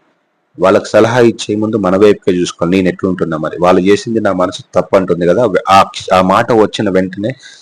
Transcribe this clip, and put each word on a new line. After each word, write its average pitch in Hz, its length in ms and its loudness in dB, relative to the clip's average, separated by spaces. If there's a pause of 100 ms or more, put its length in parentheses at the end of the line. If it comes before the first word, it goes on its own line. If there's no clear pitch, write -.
(600)
వాళ్ళకి 95 260 2
సలహా 113 340 2
ఇచ్చే 110 360 0
ముందు 110 220 -4
మన 95 200 0
వైపుకే 104 420 2
చూసుకోవాలి, 87 380 -2
నేను 92 100 2
ఎట్లుంటున్నా 87 500 -4
మరి, 78 240 -8
వాళ్ళు 90 200 4
చేసింది 104 400 0
నా 101 100 -2
మనసు 92 320 -4 (120)
తప్పు 92 200 -2
అంటుంది 90 320 0
కదా, 98 160 2 (260)
ఆ, 95 200 4 (240)
ఆ 92 80 4
మాట 101 300 0
వచ్చిన 107 380 0
వెంటనే 95 420 -4 (300)